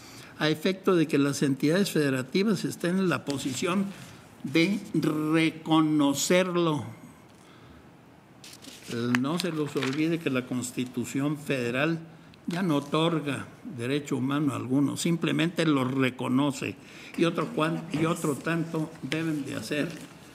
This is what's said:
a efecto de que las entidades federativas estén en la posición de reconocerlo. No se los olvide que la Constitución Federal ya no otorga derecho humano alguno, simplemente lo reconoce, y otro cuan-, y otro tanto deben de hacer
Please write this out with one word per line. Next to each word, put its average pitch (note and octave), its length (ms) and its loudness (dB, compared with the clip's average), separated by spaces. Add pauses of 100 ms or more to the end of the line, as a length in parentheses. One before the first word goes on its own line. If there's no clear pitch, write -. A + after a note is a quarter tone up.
(380)
a D3+ 100 2
efecto F#3 480 2
de D#3+ 100 4
que D3 120 2
las C#3+ 240 2
entidades D3+ 480 2
federativas D3+ 760 2
estén E3+ 340 0
en F#3+ 100 2
la C3 160 0
posición D3 640 -2 (560)
de E3 380 2 (140)
reconocerlo. D#3 1900 2 (2250)
No D3 180 -2
se F3 140 -2
los D3+ 240 -4
olvide D3+ 420 0
que D#3+ 120 -2
la B2+ 160 -2
Constitución B2+ 920 -4
Federal C#3+ 640 -2 (460)
ya F3 160 -4
no E3 140 2
otorga C#3+ 720 0 (300)
derecho C#3 400 -2
humano C3+ 380 0
alguno, B2 420 0
simplemente E3 680 0
lo C#3+ 200 4
reconoce, B2+ 920 0 (420)
y D3+ 80 4
otro E3 300 0
cuan-, D#3+ 380 0
y D#3+ 140 2
otro D#3+ 280 0
tanto D#3+ 560 -2 (120)
deben D#3 420 -2
de B2 100 -8
hacer C#3+ 340 -4 (460)